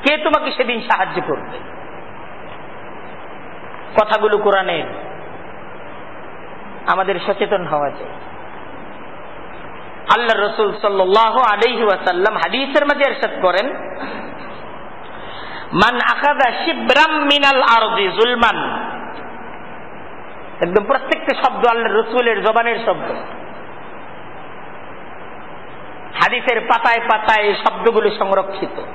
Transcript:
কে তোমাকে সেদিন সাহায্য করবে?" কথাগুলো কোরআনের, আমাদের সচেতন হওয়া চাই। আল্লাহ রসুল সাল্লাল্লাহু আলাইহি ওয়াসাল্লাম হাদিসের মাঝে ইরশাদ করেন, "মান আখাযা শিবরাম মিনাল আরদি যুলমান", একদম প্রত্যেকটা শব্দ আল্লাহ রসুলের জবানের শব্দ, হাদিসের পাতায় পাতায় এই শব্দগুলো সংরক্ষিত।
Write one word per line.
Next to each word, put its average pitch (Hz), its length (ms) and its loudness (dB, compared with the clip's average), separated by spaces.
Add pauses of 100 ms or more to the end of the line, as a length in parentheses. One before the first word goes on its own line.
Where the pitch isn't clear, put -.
কে 302 80 4
তোমাকে 302 340 2
সেদিন 233 300 0
সাহায্য 185 400 0
করবে?" - 380 -4 (2500)
কথাগুলো 208 360 4
কোরআনের, 185 480 2 (2000)
আমাদের 190 220 2 (120)
সচেতন 190 400 0
হওয়া 147 220 0
চাই। - 180 -10 (2000)
আল্লাহ 220 320 4
রসুল 202 320 2
সাল্লাল্লাহু 208 560 6 (140)
আলাইহি 233 320 4
ওয়াসাল্লাম 190 540 2
হাদিসের 269 480 2
মাঝে 277 260 4
ইরশাদ - 300 -2
করেন, 190 320 2 (2000)
"মান 220 220 4
আখাযা 247 680 2
শিবরাম 302 560 4
মিনাল 285 400 4
আরদি 220 480 4
যুলমান", 233 640 2 (1900)
একদম 185 240 2
প্রত্যেকটা - 580 0
শব্দ 240 240 2
আল্লাহ 226 260 2
রসুলের 220 500 2
জবানের 226 420 2
শব্দ, 180 260 -2 (3000)
হাদিসের 226 460 2
পাতায় 226 460 4
পাতায় 214 380 4
এই 202 100 4
শব্দগুলো 208 540 4
সংরক্ষিত। 196 680 0 (160)